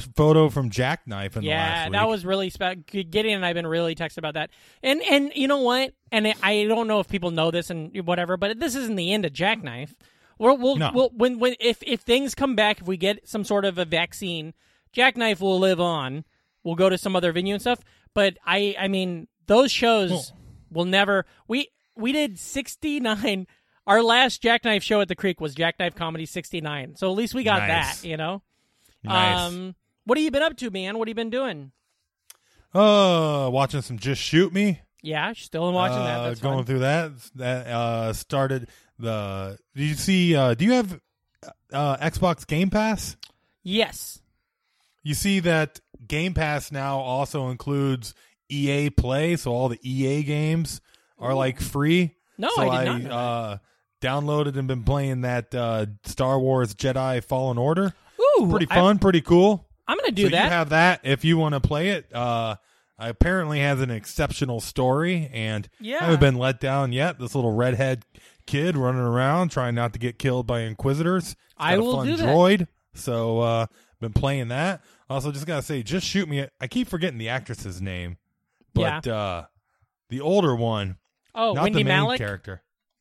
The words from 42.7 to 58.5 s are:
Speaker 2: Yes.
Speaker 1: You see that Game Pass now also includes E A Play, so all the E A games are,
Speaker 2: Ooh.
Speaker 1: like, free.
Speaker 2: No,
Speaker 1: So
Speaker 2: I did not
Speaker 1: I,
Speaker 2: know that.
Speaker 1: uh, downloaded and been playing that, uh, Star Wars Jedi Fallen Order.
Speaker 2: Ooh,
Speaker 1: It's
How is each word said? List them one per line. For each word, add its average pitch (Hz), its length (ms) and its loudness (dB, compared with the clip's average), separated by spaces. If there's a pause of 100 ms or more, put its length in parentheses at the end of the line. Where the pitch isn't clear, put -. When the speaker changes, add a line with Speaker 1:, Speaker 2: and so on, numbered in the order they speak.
Speaker 2:
Yes. - 580 -4 (800)
Speaker 1:
You 147 120 -2
see 196 260 2
that 160 400 0 (260)
Game 160 280 -2
Pass 151 380 -2
now 139 260 -4
also 131 500 -4
includes 131 640 -2 (360)
E 143 200 -2
A 143 200 0
Play, 151 460 0
so 131 160 -4
all 123 160 0
the 117 160 -8
E 131 220 -2
A 143 160 0
games 151 580 -2 (380)
are, 120 140 -4
Speaker 2:
Ooh. 135 40 0
Speaker 1:
like, 131 240 -2
free. 160 560 2 (200)
Speaker 2:
No, 220 180 -4
Speaker 1:
So 131 140 2
Speaker 2:
I 127 160 0
did 127 60 0
not 120 60 -2
Speaker 1:
I, - 20 -4
Speaker 2:
know 123 60 -6
that. 131 80 -10
Speaker 1:
uh, 117 460 -4 (420)
downloaded 143 560 -2
and 135 120 -2
been 123 160 -4
playing 135 380 0
that, 123 320 -4
uh, 113 320 0 (180)
Star 131 340 0
Wars 127 360 2
Jedi 131 500 -2
Fallen 131 340 -2
Order. 165 360 0 (260)
Speaker 2:
Ooh, 466 40 4 (200)
Speaker 1:
It's 175 60 2